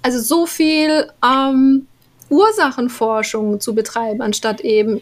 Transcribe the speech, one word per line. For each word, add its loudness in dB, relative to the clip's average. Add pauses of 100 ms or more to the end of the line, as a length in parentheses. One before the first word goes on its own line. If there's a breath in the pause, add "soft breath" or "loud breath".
Also -2
so 0
viel, 0 (180)
ähm, 2 (420)
Ursachenforschung 0
zu -6
betreiben, -4
anstatt -4
eben 0